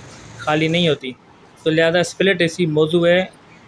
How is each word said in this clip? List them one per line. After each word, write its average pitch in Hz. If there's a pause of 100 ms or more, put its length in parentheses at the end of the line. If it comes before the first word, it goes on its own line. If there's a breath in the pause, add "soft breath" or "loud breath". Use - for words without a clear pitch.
(400)
खाली 156
नहीं 170
होती, 135 (500)
तो 160
लिहाजा 165
split 185
एसी 170
मौजू 156
है। 180 (400)